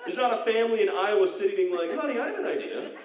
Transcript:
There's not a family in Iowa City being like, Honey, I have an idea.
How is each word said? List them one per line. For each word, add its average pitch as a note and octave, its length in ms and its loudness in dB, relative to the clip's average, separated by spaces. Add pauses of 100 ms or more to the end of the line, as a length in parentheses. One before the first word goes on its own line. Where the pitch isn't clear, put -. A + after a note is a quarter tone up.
There's - 120 -6
not A#3 240 2
a A3 40 -6
family A3+ 380 2
in F#3+ 60 4
Iowa F#3+ 400 2 (100)
City G3 160 0
being F3+ 200 0
like, E3+ 200 -2
Honey, C#4+ 240 -2
I A#3 80 -2
have - 100 -6
an - 100 -4
idea. - 440 -6 (140)